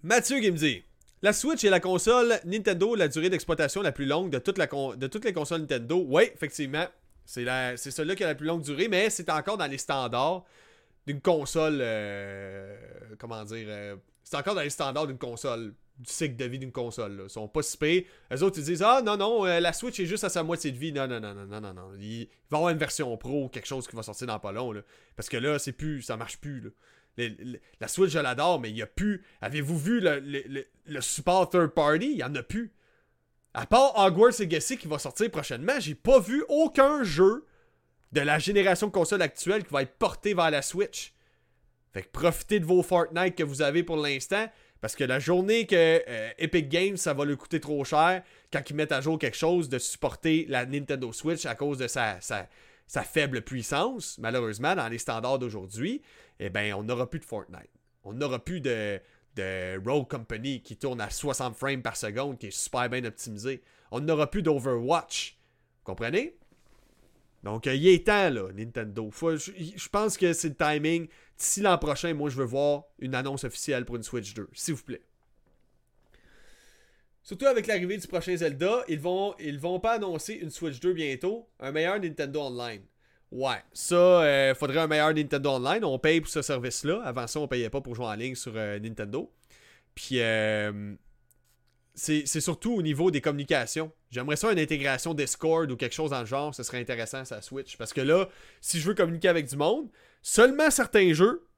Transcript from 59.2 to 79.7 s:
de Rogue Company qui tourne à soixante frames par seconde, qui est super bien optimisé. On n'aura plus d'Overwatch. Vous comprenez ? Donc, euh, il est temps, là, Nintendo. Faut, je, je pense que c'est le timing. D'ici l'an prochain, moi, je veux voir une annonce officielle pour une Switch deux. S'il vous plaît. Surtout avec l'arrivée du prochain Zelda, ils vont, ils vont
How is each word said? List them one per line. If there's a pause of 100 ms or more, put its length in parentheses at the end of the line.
de
Rogue
Company
qui
tourne
à
soixante
frames
par
seconde,
qui
est
super
bien
optimisé. (260)
On
n'aura
plus
d'Overwatch. (400)
Vous
comprenez ? (1080)
Donc,
euh,
il
est
temps,
là,
Nintendo.
Faut,
je,
je
pense
que
c'est
le
timing. (300)
D'ici
l'an
prochain,
moi,
je
veux
voir (160)
une
annonce
officielle
pour
une
Switch
deux.
S'il
vous
plaît. (2250)
Surtout
avec
l'arrivée
du
prochain
Zelda,
ils
vont,
ils
vont